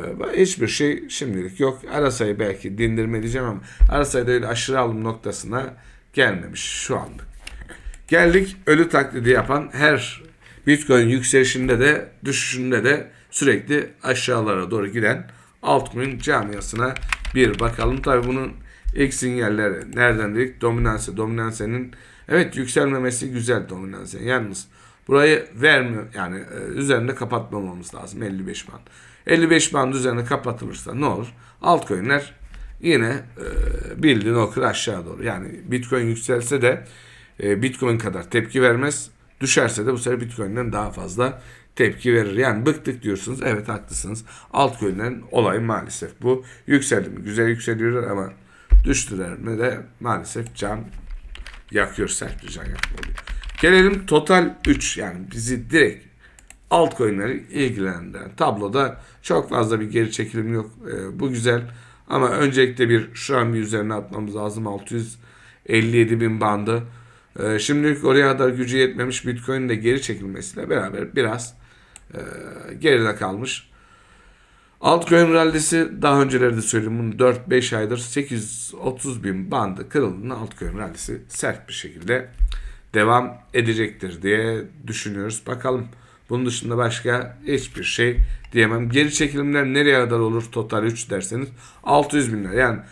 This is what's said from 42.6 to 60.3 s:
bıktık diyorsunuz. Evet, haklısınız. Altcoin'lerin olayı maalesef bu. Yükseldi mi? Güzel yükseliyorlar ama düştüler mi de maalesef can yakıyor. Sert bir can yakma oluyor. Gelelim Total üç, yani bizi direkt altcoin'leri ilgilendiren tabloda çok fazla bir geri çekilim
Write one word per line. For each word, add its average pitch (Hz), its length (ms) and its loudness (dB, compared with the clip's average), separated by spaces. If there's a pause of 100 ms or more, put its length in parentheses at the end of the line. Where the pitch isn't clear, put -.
bıktık 147 380 -2
diyorsunuz. 117 400 -6
Evet, 107 260 -2
haklısınız. 104 560 -8 (260)
Altcoin'lerin 120 800 0
olayı 107 300 2
maalesef - 600 -6
bu. 127 240 0 (220)
Yükseldi 123 420 2
mi? 92 140 -12
Güzel 107 240 0
yükseliyorlar 117 640 -2
ama 95 220 -4 (500)
düştüler 92 500 -2
mi 110 260 -6
de 120 180 0 (220)
maalesef 113 560 -4
can 107 240 -4 (920)
yakıyor. 101 360 0
Sert - 360 -6
bir - 40 -14
can - 160 -12
yakma - 360 -6
oluyor. - 160 -8 (460)
Gelelim 190 440 6
Total 170 500 4 (120)
üç, - 300 0
yani 90 200 -6 (140)
bizi 113 380 -6
direkt 139 360 4 (640)
altcoin'leri 120 800 2
ilgilendiren 98 880 -4
tabloda 127 640 -2 (200)
çok - 280 0
fazla 113 300 0
bir 107 120 -6
geri 110 200 0
çekilim 110 420 -4